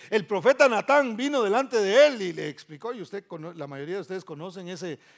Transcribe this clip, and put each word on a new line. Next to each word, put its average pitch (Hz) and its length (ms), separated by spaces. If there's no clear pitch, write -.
el 208 160
profeta 254 420
Natán 247 480
vino 269 280
delante 220 340
de 214 300
él 247 160
y 175 100
le 156 160
explicó, 151 420
y 220 120
usted 196 240
cono-, 165 260
la 151 140
mayoría 143 300
de 196 40
ustedes 185 240
conocen 170 420
ese, 175 300